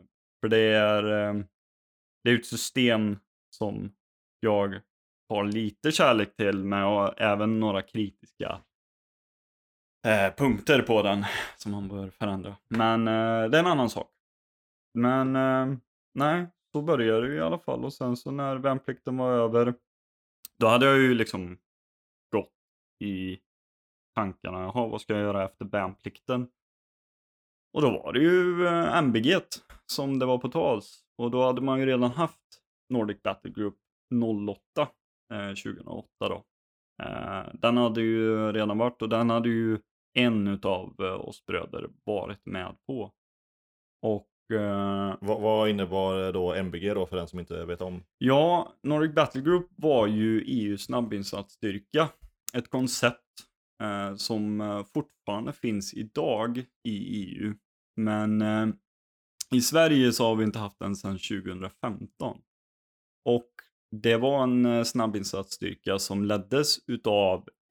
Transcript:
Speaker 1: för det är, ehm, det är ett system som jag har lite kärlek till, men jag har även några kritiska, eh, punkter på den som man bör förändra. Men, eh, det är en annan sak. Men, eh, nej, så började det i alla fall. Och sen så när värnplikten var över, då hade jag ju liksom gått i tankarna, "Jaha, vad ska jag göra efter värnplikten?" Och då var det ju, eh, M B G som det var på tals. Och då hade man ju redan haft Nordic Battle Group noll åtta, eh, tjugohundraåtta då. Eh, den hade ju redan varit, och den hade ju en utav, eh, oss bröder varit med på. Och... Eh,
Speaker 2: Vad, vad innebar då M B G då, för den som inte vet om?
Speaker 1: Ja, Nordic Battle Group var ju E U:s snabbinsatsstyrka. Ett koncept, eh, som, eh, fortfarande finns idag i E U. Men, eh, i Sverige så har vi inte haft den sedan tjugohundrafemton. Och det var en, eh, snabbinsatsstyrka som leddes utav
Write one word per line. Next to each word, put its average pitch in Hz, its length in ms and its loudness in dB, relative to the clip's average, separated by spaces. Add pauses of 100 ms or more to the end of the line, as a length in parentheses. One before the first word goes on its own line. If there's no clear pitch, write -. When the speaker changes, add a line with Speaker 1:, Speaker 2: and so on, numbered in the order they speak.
(420)
Speaker 1:
för 113 80 -2
det 110 80 6
är, 107 460 4
ehm, 104 420 -2 (760)
det 120 80 4
är 123 40 6
ett 120 100 -2
system 113 720 0 (360)
som 101 400 -6 (440)
jag 101 400 0 (500)
har 104 140 0
lite 107 480 -2
kärlek 123 440 4
till, 98 280 0
men 98 160 -2
jag 98 80 2
har 101 300 2
även 107 420 2
några 104 220 0
kritiska, - 800 -8 (1500)
eh, 101 280 2
punkter 131 460 2
på 110 220 2
den 101 220 0 (320)
som 107 140 -10
man 101 160 -8
bör 98 220 -10
förändra. 98 480 -8 (100)
Men, 113 400 2
eh, 113 420 0
det 147 80 4
är - 20 8
en 175 80 2
annan 139 220 2
sak. - 220 -8 (840)
Men, 131 420 2
eh, 131 420 2 (360)
nej, 160 340 0 (240)
så 151 100 -4
började 120 460 2
det 143 80 -4
i 156 40 -4
alla 165 200 -2
fall. 123 260 -6
Och 139 80 -8
sen 123 240 -4
så 135 140 -10
när 139 240 -4
värnplikten 131 640 -4
var 127 140 0
över, 117 420 2 (880)
då 113 80 4
hade 123 180 6
jag 139 120 8
ju 131 160 6
liksom 98 440 -4 (760)
gått 104 220 -2 (500)
i 95 360 -6 (760)
tankarna, 92 460 -6
"Jaha, 113 260 -4
vad 110 140 -8
ska - 120 -4
jag 104 80 0
göra 101 220 0
efter - 220 -8
värnplikten?" 107 840 -4 (1200)
Och 151 80 0
då 131 100 4
var 85 220 -6
det 123 60 2
ju, 180 460 4
eh, 170 320 2
M 143 140 2
B 113 80 2
G 156 200 2 (460)
som 139 340 -4
det 131 60 0
var 127 120 2
på 123 120 -6
tals. 143 540 -2 (140)
Och 120 140 -2
då 127 120 2
hade 127 180 2
man 135 180 0
ju 135 60 0
redan 123 260 2
haft - 500 -6 (280)
Nordic 104 340 -2
Battle 98 280 -6
Group 104 260 -6 (320)
noll 113 400 0
åtta, - 400 -6 (440)
eh, 101 200 -8
tjugohundraåtta - 760 -10
då. 92 140 -8 (600)
Eh, - 500 -8
den 120 240 2
hade 117 240 2
ju 110 500 2
redan 104 260 0
varit, 120 240 0
och 113 80 -4
den 113 200 2
hade 117 200 2
ju 113 300 0 (340)
en 113 340 4
utav, 98 520 -2
eh, 95 280 -4
oss - 180 -16
bröder - 440 -6 (140)
varit 104 420 -6
med 95 300 -10 (100)
på. 117 260 -8 (920)
Och... 110 540 -4
Eh, 98 640 -2
Speaker 2:
Vad, 107 200 -2
vad 107 280 4
innebar 95 640 -2
då 90 200 0
M 92 180 -2
B 85 80 -8
G 101 140 -2
då, 95 120 -2
för 92 120 -8
den 85 100 -6
som 90 120 -12
inte 85 260 -10
vet 87 160 -8
om? 90 220 -10 (140)
Speaker 1:
Ja, 151 560 2 (100)
Nordic 151 320 0
Battle 139 260 0
Group 175 340 2
var 139 320 2
ju 107 340 2
E 127 220 -2
U:s 101 180 -4
snabbinsatsstyrka. 107 1300 -4 (440)
Ett 123 160 -6
koncept, 127 540 0 (600)
eh, 101 320 -4
som, 107 460 -4
eh, 104 220 -6
fortfarande 127 720 -8
finns 104 400 -4
idag 117 640 -2 (260)
i 101 400 -6
E 92 160 -12
U. 104 160 -4 (400)
Men, 107 460 0
eh, 107 260 0 (840)
i 123 80 4
Sverige 151 500 4
så 117 160 2
har 113 80 4
vi 110 80 2
inte 107 160 0
haft 101 200 -8
den 98 160 -4
sedan 98 220 -6
tjugohundrafemton. 98 1200 -8 (840)
Och 120 240 2 (420)
det 113 260 2
var 135 260 2
en, 123 220 4
eh, 117 180 2
snabbinsatsstyrka 98 1160 -4
som 101 240 -4
leddes 104 640 0
utav 101 600 2 (220)